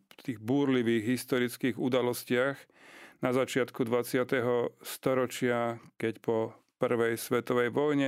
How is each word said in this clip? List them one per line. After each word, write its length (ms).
v 80
tých 160
búrlivých 720
historických 640
udalostiach 800
na 160
začiatku 480
dvadsiateho 1000
storočia, 1000
keď 240
po 160
prvej 400
svetovej 560
vojne 340